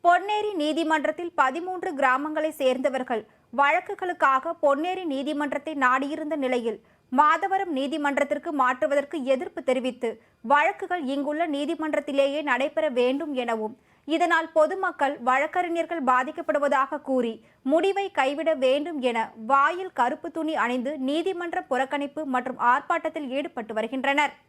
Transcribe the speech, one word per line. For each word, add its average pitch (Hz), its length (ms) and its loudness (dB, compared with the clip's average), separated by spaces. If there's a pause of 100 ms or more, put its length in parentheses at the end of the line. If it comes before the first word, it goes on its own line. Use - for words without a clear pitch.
பொன்னேரி 415 480 4 (100)
நீதிமன்றத்தில் 311 800 0
பதிமூன்று 349 480 -2 (100)
கிராமங்களை 302 520 2 (100)
சேர்ந்தவர்கள் 254 640 0 (300)
வழக்குகளுக்காக 320 1000 2 (100)
பொன்னேரி 320 400 2 (120)
நீதிமன்றத்தை 285 580 -4 (100)
நாடியிருந்த 285 520 0 (100)
நிலையில், 240 340 -2 (320)
மாதவரம் 330 680 2
நீதிமன்றத்திற்கு 285 720 -2 (100)
மாற்றுவதற்கு 285 560 0 (160)
எதிர்ப்பு 320 360 -4
தெரிவித்து, 247 400 -2 (420)
வழக்குகள் 359 520 0 (100)
இங்குள்ள 294 300 -2 (140)
நீதிமன்றத்திலேயே 294 840 0 (100)
நடைபெற 294 360 0 (140)
வேண்டும் 277 320 0 (100)
எனவும், 220 340 -4 (300)
இதனால் 330 500 2
பொதுமக்கள், 311 580 2 (140)
வழக்கறிஞர்கள் 330 840 0
பாதிக்கப்படுவதாக 285 960 0
கூறி, 247 260 0 (380)
முடிவை 381 340 2 (140)
கைவிட 285 320 2 (160)
வேண்டும் 294 320 0 (100)
என 233 200 -2 (220)
வாயில் 330 500 2
கருப்பு 285 340 0
துணி 320 180 -2 (120)
அணிந்து 247 280 -2 (160)
நீதிமன்ற 349 500 -2 (120)
புறக்கணிப்பு 285 520 -2 (120)
மற்றும் 262 260 -4 (120)
ஆர்ப்பாட்டத்தில் 311 540 -2 (100)
ஈடுபட்டு 233 420 -8
வருகின்றனர். 277 560 0 (140)